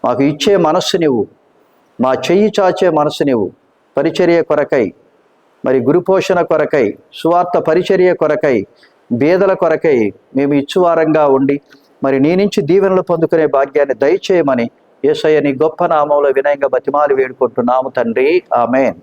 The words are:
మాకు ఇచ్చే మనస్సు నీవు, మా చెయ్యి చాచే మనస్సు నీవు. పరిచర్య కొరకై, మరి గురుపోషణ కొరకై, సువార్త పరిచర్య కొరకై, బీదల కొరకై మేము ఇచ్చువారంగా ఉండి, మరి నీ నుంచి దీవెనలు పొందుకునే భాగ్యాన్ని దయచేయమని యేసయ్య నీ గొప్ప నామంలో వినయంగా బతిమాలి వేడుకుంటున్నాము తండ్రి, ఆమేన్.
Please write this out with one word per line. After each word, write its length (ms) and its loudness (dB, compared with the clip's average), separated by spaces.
మాకు 180 0
ఇచ్చే 340 0
మనస్సు 400 0
నీవు, 300 0
మా 120 0
చెయ్యి 460 0
చాచే 300 0
మనస్సు 340 -2
నీవు. 280 -2
పరిచర్య 440 0
కొరకై, 520 -2
మరి 140 2
గురుపోషణ 600 0
కొరకై, 520 0
సువార్త 460 0
పరిచర్య 540 2
కొరకై, 520 0
బీదల 420 2
కొరకై 580 0
మేము 180 0
ఇచ్చువారంగా 760 0
ఉండి, 340 0
మరి 160 0
నీ 160 2
నుంచి 260 0
దీవెనలు 400 0
పొందుకునే 440 0
భాగ్యాన్ని 500 0
దయచేయమని 760 0
యేసయ్య 340 2
నీ 140 0
గొప్ప 320 -2
నామంలో 440 2
వినయంగా 380 0
బతిమాలి 480 0
వేడుకుంటున్నాము 720 -2
తండ్రి, 540 -2
ఆమేన్. 500 0